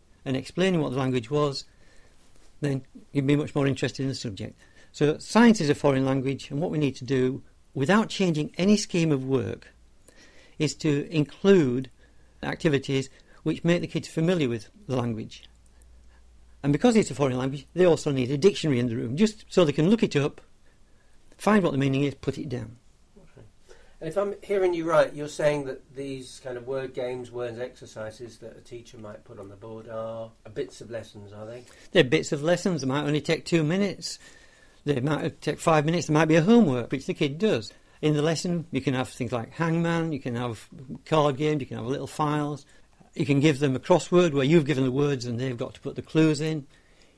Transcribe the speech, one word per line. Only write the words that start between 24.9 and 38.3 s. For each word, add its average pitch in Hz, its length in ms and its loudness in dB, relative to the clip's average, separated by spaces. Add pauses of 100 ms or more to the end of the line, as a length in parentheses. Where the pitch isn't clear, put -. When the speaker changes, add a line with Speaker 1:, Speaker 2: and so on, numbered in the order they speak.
Speaker 2:
you're 147 140 -8
saying 147 380 0
that 131 320 -12
these 135 480 -12
kind 123 120 -10
of 120 120 -12
word 135 260 -6
games, 127 380 -8
word 120 260 -8
exercises 113 800 -14
that 113 180 -18
a 110 40 -20
teacher 117 380 -18
might 107 260 -16
put 104 160 -18
on 98 80 -16
the 101 80 -18
board 110 320 -14
are 113 420 -10 (240)
bits - 260 -10
of 110 100 -18
lessons, 107 420 -14
are 107 140 -16
they? 120 180 -16 (260)
Speaker 1:
They're 165 140 6
bits 147 260 -2
of 143 140 -4
lessons. 170 380 0
They 135 40 -4
might 143 200 -2
only 147 160 0
take 151 220 -4
two 165 200 2
minutes. 190 560 -2 (640)
They 135 160 0
might 151 400 -2
take 147 180 -4
five 156 260 2
minutes. 165 220 0
There 156 80 2
might 156 120 4
be 156 100 6
a 160 60 6
homework, 165 500 4
which 135 140 -4
the 185 80 -4
kid 147 240 -2
does. 175 340 0 (280)
In 151 140 2
the 147 80 0
lesson, 165 500 -2